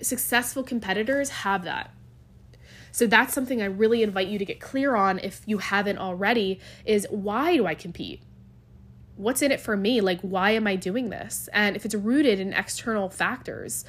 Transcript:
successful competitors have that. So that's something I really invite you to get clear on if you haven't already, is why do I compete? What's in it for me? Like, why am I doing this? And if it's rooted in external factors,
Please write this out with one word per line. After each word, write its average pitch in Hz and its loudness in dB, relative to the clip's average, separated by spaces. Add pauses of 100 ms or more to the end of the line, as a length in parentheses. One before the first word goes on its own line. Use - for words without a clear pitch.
successful 247 0
competitors 240 -2
have 196 -2
that. - -6 (1040)
So 233 2
that's 226 6
something 254 -2
I 202 0
really 220 2
invite 190 0
you 208 -4
to 196 -2
get - -10
clear 269 0
on 196 2
if - -10
you 214 0
haven't 196 0
already, 190 0 (240)
is 202 2
why 226 0
do 220 4
I - -2
compete? 127 -12 (960)
What's 240 0
in 277 4
it - 0
for 214 -2
me? 214 4
Like, 185 2
why 190 2
am 220 2
I 190 0
doing 196 -2
this? - -10
And 208 2
if 208 -8
it's 214 -4
rooted 226 4
in 190 -4
external 202 -2
factors, - -6